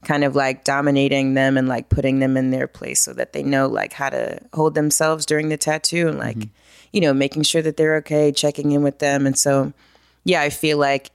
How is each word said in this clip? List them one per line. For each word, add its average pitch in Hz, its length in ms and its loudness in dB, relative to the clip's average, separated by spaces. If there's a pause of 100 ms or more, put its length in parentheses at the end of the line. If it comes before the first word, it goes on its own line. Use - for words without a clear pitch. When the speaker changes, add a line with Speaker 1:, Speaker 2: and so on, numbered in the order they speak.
Speaker 1:
kind 147 200 0
of, 139 120 0
like, 135 280 0
dominating 139 720 2
them 135 240 4
and, 131 100 2
like, 127 220 -4
putting 135 300 2
them 131 180 2
in 131 140 0
their 131 160 -2
place - 340 -8
so - 120 -4
that - 200 -6
they 143 100 -6
know, 139 240 0
like, 107 260 -4
how 139 160 -6
to 127 300 -6 (140)
hold 156 220 0
themselves 156 500 0
during 156 240 -2
the 156 80 -4
tattoo 160 500 -2
and, 147 120 -4
like, 113 180 -6
Speaker 2:
Mm-hmm. 110 120 -10 (440)
Speaker 1:
you 202 80 2
know, 147 120 4
making 139 300 0
sure 165 180 0
that 156 160 -4
they're 156 200 2
okay, 151 340 2
checking 147 400 -2
in 143 100 2
with 139 180 0
them. 139 280 0
And 135 100 0
so, 139 360 0 (500)
yeah, 175 180 2
I 147 80 0
feel 151 280 -2
like, 139 380 0